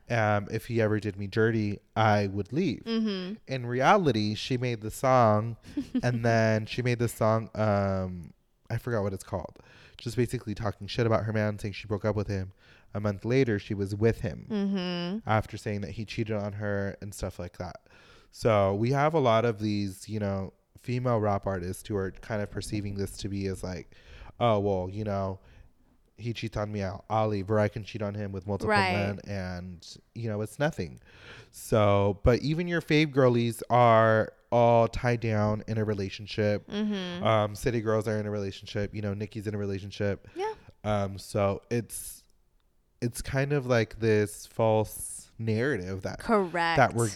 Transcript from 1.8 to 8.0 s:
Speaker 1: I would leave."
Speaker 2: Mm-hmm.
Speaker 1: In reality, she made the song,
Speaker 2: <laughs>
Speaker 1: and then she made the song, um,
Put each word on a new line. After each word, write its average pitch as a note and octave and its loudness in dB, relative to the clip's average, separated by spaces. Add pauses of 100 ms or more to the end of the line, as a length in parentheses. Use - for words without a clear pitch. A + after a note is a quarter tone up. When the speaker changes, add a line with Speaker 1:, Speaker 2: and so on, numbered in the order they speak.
Speaker 1:
I G#2 4
would G2 -4
leave." D#3 -2
Speaker 2:
Mm-hmm. G#3+ -2 (120)
Speaker 1:
In C3 -6
reality, B2 4
she B2+ -4
made A#2+ -2
the G#2+ -6
song, A#2 4 (240)
Speaker 2:
<laughs> - -6
Speaker 1:
and A#2+ 0
then A2 4
she - -6
made A#2+ 0
the A#2+ 2
song, A2+ 2
um, G2 0 (360)